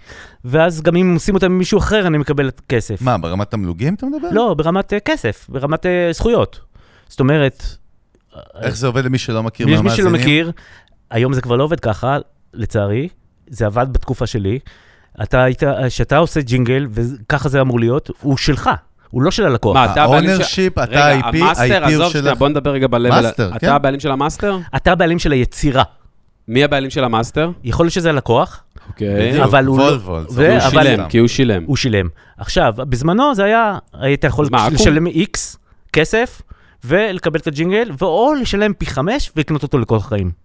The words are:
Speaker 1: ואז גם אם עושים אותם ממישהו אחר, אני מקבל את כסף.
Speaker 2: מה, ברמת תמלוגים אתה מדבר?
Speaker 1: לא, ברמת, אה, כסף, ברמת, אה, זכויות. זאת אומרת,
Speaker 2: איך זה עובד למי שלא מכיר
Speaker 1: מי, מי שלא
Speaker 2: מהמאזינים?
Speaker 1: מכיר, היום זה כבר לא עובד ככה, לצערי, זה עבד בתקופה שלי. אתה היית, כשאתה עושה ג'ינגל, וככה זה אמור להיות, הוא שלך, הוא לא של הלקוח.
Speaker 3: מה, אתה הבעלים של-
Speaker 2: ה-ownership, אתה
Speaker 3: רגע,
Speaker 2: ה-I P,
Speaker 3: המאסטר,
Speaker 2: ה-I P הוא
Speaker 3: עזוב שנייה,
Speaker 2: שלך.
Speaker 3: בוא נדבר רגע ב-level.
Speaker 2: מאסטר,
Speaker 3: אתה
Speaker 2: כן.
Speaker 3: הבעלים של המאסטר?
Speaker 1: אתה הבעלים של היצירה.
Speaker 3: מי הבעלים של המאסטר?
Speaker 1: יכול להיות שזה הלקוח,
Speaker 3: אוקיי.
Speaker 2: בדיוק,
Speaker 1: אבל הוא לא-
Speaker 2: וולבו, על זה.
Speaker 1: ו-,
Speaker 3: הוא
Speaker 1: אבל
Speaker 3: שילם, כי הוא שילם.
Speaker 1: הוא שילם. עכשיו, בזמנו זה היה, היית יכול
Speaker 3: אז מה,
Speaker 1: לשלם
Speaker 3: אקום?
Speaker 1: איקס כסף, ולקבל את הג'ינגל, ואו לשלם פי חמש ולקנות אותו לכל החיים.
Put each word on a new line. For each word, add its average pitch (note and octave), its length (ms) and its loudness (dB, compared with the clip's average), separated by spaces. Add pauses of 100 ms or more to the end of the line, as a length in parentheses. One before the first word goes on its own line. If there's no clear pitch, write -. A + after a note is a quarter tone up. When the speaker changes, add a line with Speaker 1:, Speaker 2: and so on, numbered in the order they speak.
(440)
Speaker 1:
ואז D#3 380 0
גם E3 140 2
אם F3+ 180 4
עושים F#3+ 200 0
אותם F#3 180 2
ממישהו F#3 260 0
אחר, G3 280 0
אני D#3 120 2
מקבל C#3+ 300 -2
את - 200 -10
כסף. A2 340 -2
Speaker 2:
מה, B2 160 0
ברמת F2+ 320 -4
תמלוגים G#2 440 -4
אתה B3+ 120 -8
מדבר? D4 240 -6
Speaker 1:
לא, G#3+ 240 0
ברמת, E3+ 380 -2
אה, G#3 80 -2
כסף, - 480 -4
ברמת, C#3+ 380 -4
אה, F3+ 260 0
זכויות. G#3 480 0 (480)
זאת - 120 -6
אומרת, C#3 440 0 (1000)
Speaker 2:
איך A#2 140 -4
זה B2 100 -4
עובד B2+ 180 0
למי B2+ 140 0
שלא A2 240 -4
מכיר A2+ 240 -4
Speaker 1:
מי, D3 60 4
מי D#3 60 4
שלא - 60 2
Speaker 2:
מהמאזינים? F#3 280 2
Speaker 1:
מכיר, D3+ 400 2 (580)
היום A#2+ 220 0
זה B2+ 80 0
כבר A#2+ 160 0
לא C3+ 80 2
עובד D#3 160 -2
ככה, B2 380 -2 (360)
לצערי, A2 540 -4 (380)
זה A2+ 200 -4
עבד A#2+ 260 0
בתקופה A#2+ 340 -2
שלי. G#2 320 -2 (640)
אתה B2+ 220 2
היית, C3 180 0 (240)
כשאתה B2 300 0
עושה D#3+ 240 2
ג'ינגל, B2+ 520 0
וככה C3 560 -4
זה C3+ 120 2
אמור B2 200 2
להיות, A#2+ 300 -2 (100)
הוא C#3 160 0
שלך, - 340 0 (400)
הוא B2+ 120 -2
לא E3+ 80 2
של G3+ 160 0
הלקוח. A2+ 280 2
Speaker 3:
מה, A#2+ 180 4
אתה D3 120 2
הבעלים D3+ 320 4
של- F3+ 60 2
Speaker 2:
ה-ownership, F#3 300 0
אתה A#2+ 180 -2
Speaker 3:
רגע, C#3+ 140 2
Speaker 2:
ה-I C#3 180 4
P, A#2 40 -4 (100)
Speaker 3:
המאסטר, D#3+ 480 2
Speaker 2:
ה-I C#3 40 2
P D3+ 60 4
הוא D3+ 80 2
Speaker 3:
עזוב F3 100 0
שנייה, D3 180 -2
Speaker 2:
שלך. A#2+ 80 0
Speaker 3:
בוא C#3 100 2
נדבר D3 220 -2
רגע C3+ 160 0
ב-level. A#2+ 120 2 (100)
Speaker 2:
מאסטר, A#2 420 2
Speaker 3:
אתה A2+ 80 -8
Speaker 2:
כן. C#3+ 100 -2
Speaker 3:
הבעלים C#3 320 0
של D3 100 -4
המאסטר? D#3+ 480 -2 (180)
Speaker 1:
אתה F3 160 2
הבעלים F3 260 2
של D#3 140 0
היצירה. B2+ 500 0 (680)
Speaker 3:
מי B2+ 160 2
הבעלים C#3 260 -2
של C#3 140 -2
המאסטר? A#2+ 460 -2 (140)
Speaker 1:
יכול B2 220 0
להיות E3+ 60 -2
שזה E3 180 0
הלקוח, C3+ 520 0 (260)
Speaker 3:
אוקיי. G#2 400 -2
Speaker 2:
בדיוק, C#3 160 2
Speaker 1:
אבל C3+ 220 4
הוא C3+ 120 2
לא- C3+ 60 4
Speaker 2:
וולבו, G#2 320 0
על D#2+ 120 -6
זה. B2+ 140 0
Speaker 1:
ו-, E3+ 100 6
Speaker 3:
הוא - 160 4
Speaker 1:
אבל - 160 4
Speaker 3:
שילם, G#2 240 2
כי A#2 100 2
הוא A#2 100 6
שילם. A2+ 380 0
Speaker 1:
הוא C3+ 100 -2
שילם. G2+ 320 0 (300)
עכשיו, C#3+ 380 0
בזמנו D#3+ 580 0
זה G3 100 0
היה, G#3+ 340 0 (220)
היית C#3 240 0
יכול D3+ 200 2
Speaker 3:
אז C#3+ 60 -2
מה, A#2 180 2
Speaker 1:
לשלם D#3 380 4
Speaker 3:
אקום? D#3+ 140 -2
Speaker 1:
איקס - 360 -4 (360)
כסף, G#3+ 500 0 (420)
ולקבל F3+ 560 0
את - 60 -8
הג'ינגל, F#3 520 -2
ואו G3+ 360 0
לשלם G#3 380 -2
פי - 140 -6
חמש G#3+ 500 -4
ולקנות D3+ 260 -2
אותו C#3+ 160 -2
לכל A2+ 180 0
החיים. G2 340 -2 (140)